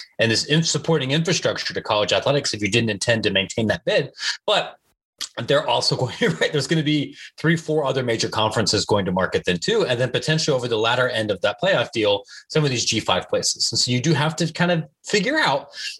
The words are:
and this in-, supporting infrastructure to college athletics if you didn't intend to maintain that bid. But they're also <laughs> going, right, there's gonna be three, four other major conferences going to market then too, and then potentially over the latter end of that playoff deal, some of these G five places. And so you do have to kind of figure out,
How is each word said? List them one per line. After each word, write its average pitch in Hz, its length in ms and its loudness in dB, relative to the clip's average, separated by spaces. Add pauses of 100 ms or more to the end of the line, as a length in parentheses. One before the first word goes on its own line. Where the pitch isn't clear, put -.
(200)
and 113 120 4
this 107 140 0
in-, 160 160 2
supporting 151 480 0
infrastructure 143 640 0
to 95 80 -4
college 104 320 0
athletics 135 400 2
if 104 80 -6
you 104 80 -2
didn't 113 220 2
intend 110 320 0
to 101 80 2
maintain 95 360 0
that 98 180 -2
bid. 175 260 0 (340)
But 190 320 -2 (720)
they're 143 180 2
also 123 300 0
<laughs> - 20 -4
going, 120 160 -2 (260)
right, - 120 2
there's 143 160 -2
gonna 160 160 2
be 147 320 0 (220)
three, 165 180 2
four 156 280 -2
other 131 200 0
major 117 260 -2
conferences 107 560 0
going 101 200 2
to 90 60 -2
market 90 340 0
then 90 120 0
too, 208 300 0
and 123 120 0
then 123 120 0
potentially 156 440 0
over 123 120 -2
the 117 100 0
latter 123 320 2
end 110 220 -2
of 92 100 -2
that 101 180 0
playoff 165 340 2
deal, 101 320 0 (240)
some 156 140 2
of 143 60 2
these 120 160 -2
G 110 140 0
five 90 280 0
places. - 440 -2
And 110 80 -2
so - 100 0
you 123 100 2
do 156 140 2
have 151 220 0
to 165 180 -2
kind 180 180 0
of 165 120 0 (200)
figure 233 360 0
out, - 300 0 (300)